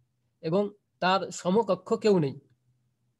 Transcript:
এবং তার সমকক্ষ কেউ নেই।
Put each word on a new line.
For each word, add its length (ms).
এবং 280
তার 320
সমকক্ষ 600
কেউ 260
নেই। 200